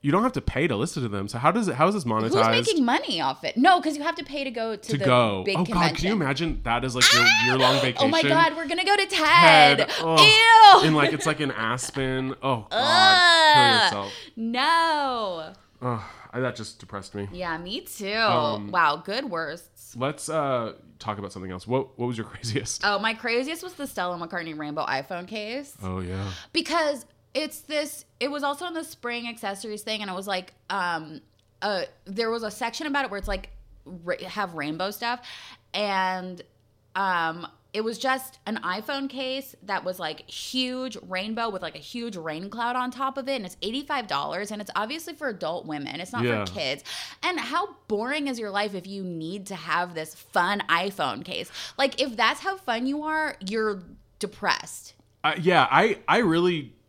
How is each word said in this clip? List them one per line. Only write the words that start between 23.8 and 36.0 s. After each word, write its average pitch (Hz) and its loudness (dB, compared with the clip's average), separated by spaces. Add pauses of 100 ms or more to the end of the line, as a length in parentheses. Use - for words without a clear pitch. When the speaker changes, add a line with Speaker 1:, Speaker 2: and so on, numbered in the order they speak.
Speaker 2:
Stella 180 -6
McCartney 165 -8
rainbow 151 -6
iPhone 175 -6
case. 220 -10
Speaker 1:
Oh, 92 -6
yeah. 92 -8 (220)
Speaker 2:
Because 311 -2 (280)
it's 302 -6
this, 302 -6 (140)
it 254 -4
was 285 -6
also 285 -4
in 349 -10
the 330 -8
spring 240 -10
accessories 208 -10
thing, 214 -6
and 202 -8
it 185 -6
was, 196 -10
like, 185 -6 (180)
um, 170 -4 (400)
uh, 196 -2 (220)
there 226 -4
was 233 -4
a 214 -6
section 240 -6
about 277 -2
it 208 -8
where 202 -8
it's, 196 -12
like, 190 -6 (340)
ra-, 170 -6 (120)
have 180 -6
rainbow 160 -6
stuff, 240 -6 (540)
and, 185 -2 (540)